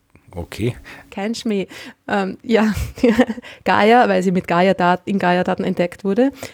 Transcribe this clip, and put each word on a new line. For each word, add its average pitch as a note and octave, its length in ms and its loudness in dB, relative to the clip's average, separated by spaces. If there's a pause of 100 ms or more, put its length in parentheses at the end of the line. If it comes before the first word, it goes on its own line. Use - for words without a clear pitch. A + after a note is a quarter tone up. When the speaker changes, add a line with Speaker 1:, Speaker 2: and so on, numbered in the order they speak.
(340)
Speaker 1:
Okay. F#2+ 400 -6 (360)
Speaker 2:
Kein G#3+ 240 -6
Schmäh. G3+ 320 -4 (420)
Ähm, F#3+ 340 -4
ja, G#3+ 300 2 (300)
<laughs> A#3 600 0
Gaia, G#3 440 4
weil F#3 140 0
sie F#3 100 0
mit F3+ 160 -2
Gaia-Dat-, F3+ 560 2
in G3 140 -2
Gaia-Daten F3+ 440 0
entdeckt F3+ 420 -4
wurde. A3+ 280 2 (220)